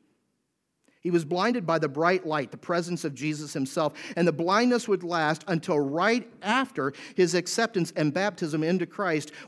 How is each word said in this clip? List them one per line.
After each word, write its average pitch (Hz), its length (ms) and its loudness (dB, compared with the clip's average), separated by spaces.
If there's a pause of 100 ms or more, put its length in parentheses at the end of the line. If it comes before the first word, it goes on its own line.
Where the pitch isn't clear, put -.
(1000)
He 175 120 -2
was 170 120 4
blinded 185 400 0
by 165 140 2
the 156 100 0
bright 170 380 2
light, 151 240 -2
the - 60 -16
presence 170 480 -2
of 147 100 -4
Jesus 147 380 -6
himself, 147 400 -2 (240)
and 170 100 4
the 165 60 4
blindness 214 560 2
would 180 160 0
last 160 420 0
until 165 320 0
right 170 500 0 (140)
after 196 500 0 (220)
his 180 220 4
acceptance 175 580 0
and 151 180 2
baptism 175 520 -2
into 175 200 2
Christ, 165 460 -2 (180)